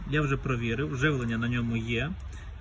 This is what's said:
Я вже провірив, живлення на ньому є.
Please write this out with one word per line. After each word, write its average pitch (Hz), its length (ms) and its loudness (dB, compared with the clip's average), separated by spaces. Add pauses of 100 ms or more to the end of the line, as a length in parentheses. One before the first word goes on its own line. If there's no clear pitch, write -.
Я 147 120 4
вже 135 160 2
провірив, 127 600 0
живлення 123 400 2
на 117 100 0
ньому 120 300 0
є. 123 340 0 (500)